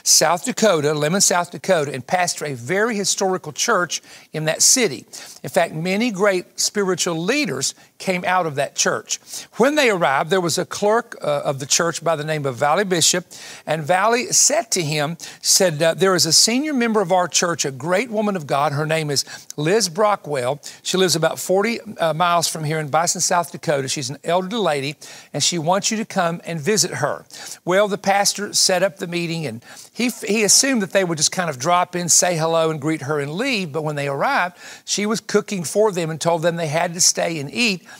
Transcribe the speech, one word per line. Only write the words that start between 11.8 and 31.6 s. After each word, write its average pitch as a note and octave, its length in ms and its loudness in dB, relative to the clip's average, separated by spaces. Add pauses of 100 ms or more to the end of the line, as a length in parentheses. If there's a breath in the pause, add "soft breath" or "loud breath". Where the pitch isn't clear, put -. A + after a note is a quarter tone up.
by D#3+ 140 0
the D3 80 -6
name D3+ 220 -4
of B2+ 100 -4
Valley D3 280 2
Bishop, F3 420 0 (400 loud breath)
and D#3 180 -2
Valley G#3 480 2
said D#4 400 2
to F3+ 100 0
him, D3+ 340 -2 (240 loud breath)
said, E3 400 2
uh, E3 140 4
"There F#3 200 4
is D#3 120 2
a D#3+ 60 0
senior C4+ 400 2
member A#3 280 2
of F3+ 120 0
our F3+ 160 4
church, - 360 0
a C#3+ 60 -2
great F3+ 400 -2
woman G#3 240 -2
of D#3+ 120 -6
God. C#3+ 260 0
Her D3+ 140 -2
name D#3 240 0
is C#3 140 -2 (320 loud breath)
Liz F#3 320 2
Brockwell. D3 720 0 (220 loud breath)
She - 140 -2
lives F#3 180 4
about D#3+ 240 0
forty, G3+ 400 0 (200)
uh, D#3+ 160 0
miles E3+ 340 2
from D#3+ 160 -6
here D#3 160 0
in D3+ 80 -6
Bison, D#3 320 0
South F3 320 0
Dakota. C#3+ 340 -2
She's C3 240 -4
an C#3+ 140 -10
elderly F#3 380 0
lady, D3 340 -2 (360 loud breath)
and D3 100 -2
she F3 160 0
wants F3 320 0
you A3 80 -2
to A3 60 -4
come F3 400 -2
and E3 160 -6
visit F#3 340 0
her." B2 300 -2 (400 loud breath)
Well, F#3+ 240 4
the F#3+ 100 -4
pastor G3 540 0
set F#3 300 2
up F#3+ 140 0
the F#3+ 100 -8
meeting, E3+ 400 -4
and A#2 160 -8 (300 loud breath)
he A#3 140 -2
f-, - 160 -4
he A3 200 0
assumed A#3+ 400 4
that F#3+ 100 -4
they G3 120 4
would E3 140 -2
just - 140 0
kind F3 180 -2
of C3 80 -6
drop F3 360 2